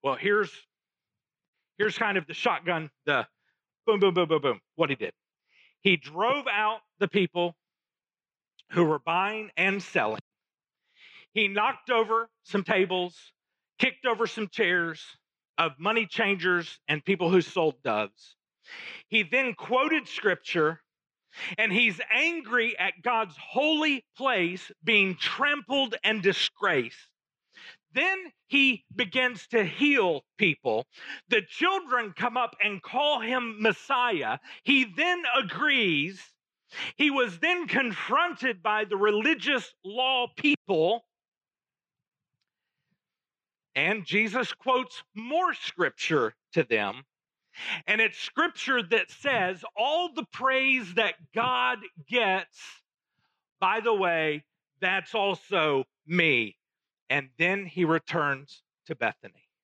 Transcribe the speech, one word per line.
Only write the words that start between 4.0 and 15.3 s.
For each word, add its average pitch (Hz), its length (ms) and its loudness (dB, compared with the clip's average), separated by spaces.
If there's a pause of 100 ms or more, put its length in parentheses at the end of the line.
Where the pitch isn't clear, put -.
boom, 175 120 4
boom, 156 140 2
boom, 127 180 0 (180)
what 156 120 2
he 139 60 -2
did. - 180 -8 (680)
He 196 140 4
drove 208 560 -2
out 214 280 -2 (200)
the 196 80 0
people 175 480 0 (1160)
who 175 120 4
were 156 140 2
buying 196 600 -4
and 196 220 0
selling. 110 420 -2 (1120)
He 208 120 4
knocked 208 440 -2
over 226 360 2 (140)
some 202 220 -2
tables, 185 520 0 (600)
kicked 262 300 0
over 226 180 0
some 220 220 -6
chairs 170 580 0 (540)